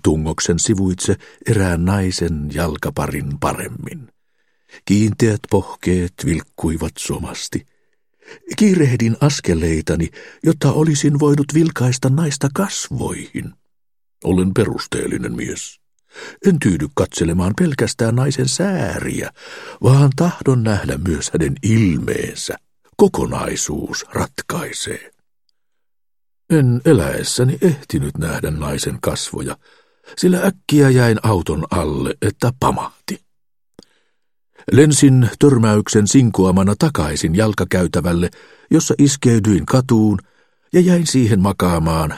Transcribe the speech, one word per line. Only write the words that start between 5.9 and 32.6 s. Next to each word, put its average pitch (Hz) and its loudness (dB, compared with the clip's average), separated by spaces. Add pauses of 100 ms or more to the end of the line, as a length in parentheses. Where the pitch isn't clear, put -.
vilkkuivat 80 -4
somasti. - -10 (920)
Kiirehdin 123 2
askeleitani, 82 0 (340)
jotta 156 2
olisin 147 0
voinut 147 2
vilkaista 139 0
naista 143 0
kasvoihin. - -6 (680)
Olen 92 0
perusteellinen 60 -4
mies. - -10 (680)
En 180 4
tyydy 80 0
katselemaan 90 0
pelkästään 120 0
naisen 131 0
sääriä, 165 -4 (520)
vaan 139 6
tahdon 139 0
nähdä 92 -2 (100)
myös 76 -4
hänen 76 0
ilmeensä. 92 0 (400)
Kokonaisuus - -2
ratkaisee. - -8 (1400)
En 127 4
eläessäni 123 2
ehtinyt 135 -2
nähdä 78 -2
naisen 71 -6
kasvoja, - -6 (600)
sillä 180 2
äkkiä 147 2
jäin 120 4
auton 82 0
alle, 73 -2
että 123 -2
pamahti. - -6 (1400)